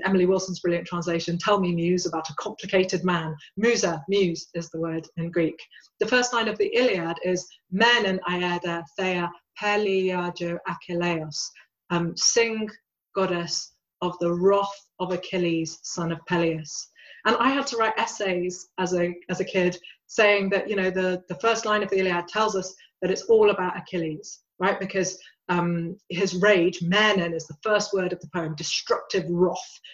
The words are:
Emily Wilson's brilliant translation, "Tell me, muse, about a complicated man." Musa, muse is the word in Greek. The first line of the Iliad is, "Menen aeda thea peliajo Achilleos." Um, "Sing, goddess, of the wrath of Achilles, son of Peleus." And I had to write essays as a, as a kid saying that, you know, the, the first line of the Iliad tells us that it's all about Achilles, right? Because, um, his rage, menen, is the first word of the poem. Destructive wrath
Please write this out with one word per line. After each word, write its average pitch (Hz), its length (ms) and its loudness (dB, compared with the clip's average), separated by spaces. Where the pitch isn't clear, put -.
Emily 190 200 4
Wilson's 185 340 0
brilliant 175 280 0
translation, 170 500 -2
"Tell 202 220 2
me, 175 140 0
muse, 175 320 0
about 160 240 -4
a 147 60 -12
complicated 185 680 -2
man." 165 320 0
Musa, 196 500 2
muse 190 460 0
is 170 160 -6
the 160 100 -8
word 160 280 -4
in 165 140 -4
Greek. 170 280 0
The 214 80 2
first 247 240 2
line 226 160 0
of 214 120 -4
the 202 160 2
Iliad 185 480 2
is, 180 240 0
"Menen 208 460 4
aeda 175 540 -2
thea 180 320 -2
peliajo 185 1080 0
Achilleos." 170 800 -4
Um, 170 260 0
"Sing, 220 540 0
goddess, 175 580 -2
of 175 180 -2
the 170 120 0
wrath 196 560 2
of 185 120 -4
Achilles, 170 720 -2
son 170 300 -4
of 165 160 -6
Peleus." 165 640 -2
And 226 120 4
I 247 120 2
had 277 180 0
to 233 100 -4
write 220 200 0
essays 180 800 -2
as 180 160 0
a, 175 200 0
as 180 140 -4
a 190 40 0
kid 180 320 0
saying 202 420 4
that, 196 200 0
you 208 60 -2
know, 185 140 0
the, 185 380 0
the 175 80 -8
first 220 300 0
line 214 180 2
of 190 60 -4
the 190 100 2
Iliad 175 280 0
tells 208 280 0
us 180 180 -4
that 180 100 0
it's - 120 -2
all 214 260 6
about 185 280 0
Achilles, 165 640 -6
right? 196 220 2
Because, 190 400 -2
um, 170 480 0
his 175 260 0
rage, 185 440 4
menen, 190 560 2
is 156 120 -6
the 151 160 -16
first 208 300 0
word 180 200 0
of - 80 -6
the 151 120 -16
poem. 160 220 -4
Destructive - 760 -4
wrath 175 500 0